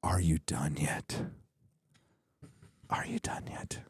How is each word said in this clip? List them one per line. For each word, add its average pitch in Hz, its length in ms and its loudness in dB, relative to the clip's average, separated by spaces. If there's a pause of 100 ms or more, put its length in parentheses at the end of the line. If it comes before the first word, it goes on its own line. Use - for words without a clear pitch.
Are 92 180 4
you 82 260 6
done 71 300 0
yet? - 480 -2 (1700)
Are - 160 0
you - 120 -4
done - 320 -4
yet? - 400 -8